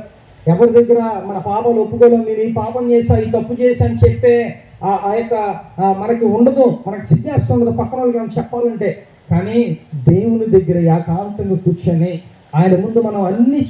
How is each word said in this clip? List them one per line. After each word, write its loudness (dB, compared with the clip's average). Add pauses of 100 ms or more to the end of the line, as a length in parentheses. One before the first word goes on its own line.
(480)
ఎవరి 4
దగ్గర 4
మన -6
పాపాలు -2
ఒప్పుకోలేం. 4
"నేను -2
ఈ -4
పాపం -2
చేశా, 2
ఈ -2
తప్పు -4
చేశా" 2
అని 2
చెప్పే 0 (280)
ఆ, -2
ఆ -2
యొక్క, -4 (480)
ఆ, 2
మనకి -2
ఉండదు, 2 (100)
మనకి -10
సిగ్గేస్తూ 0
ఉండదు 0
పక్కన -4
వాళ్ళకి -2
ఏమైనా -6
చెప్పాలంటే. -4 (340)
కానీ -2 (320)
దేవుని 2
దగ్గర 0
ఏకాంతంగా -2
కూర్చొని -2 (340)
ఆయన 4
ముందు 0
మనం -2
అన్నీ 0